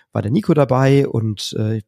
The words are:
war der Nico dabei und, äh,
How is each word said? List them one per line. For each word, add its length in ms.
war 100
der 100
Nico 220
dabei 540
und, 500
äh, 300